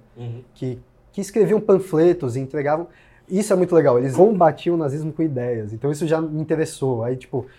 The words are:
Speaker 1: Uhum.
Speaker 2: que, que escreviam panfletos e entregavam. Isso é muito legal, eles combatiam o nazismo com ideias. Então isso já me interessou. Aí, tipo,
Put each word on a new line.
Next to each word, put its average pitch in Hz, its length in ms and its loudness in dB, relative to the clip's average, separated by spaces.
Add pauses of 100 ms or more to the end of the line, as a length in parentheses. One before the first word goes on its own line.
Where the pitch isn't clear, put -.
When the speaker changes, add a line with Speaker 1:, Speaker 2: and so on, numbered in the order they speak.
(160)
Speaker 1:
Uhum. 120 280 -14 (100)
Speaker 2:
que, 123 260 -8 (320)
que - 80 -12
escreviam 202 400 2
panfletos 175 760 2
e 135 40 -4
entregavam. 147 480 -4 (400)
Isso 202 240 -2
é 196 40 2
muito 180 200 0
legal, 143 220 6
eles 131 180 -2
combatiam 175 600 4
o - 20 0
nazismo 156 340 -4
com 165 120 -4
ideias. 123 500 -4
Então 139 180 -4
isso 151 160 -6
já 160 140 0
me 156 180 -6
interessou. 147 640 -4
Aí, 127 140 -4
tipo, 127 300 -8 (120)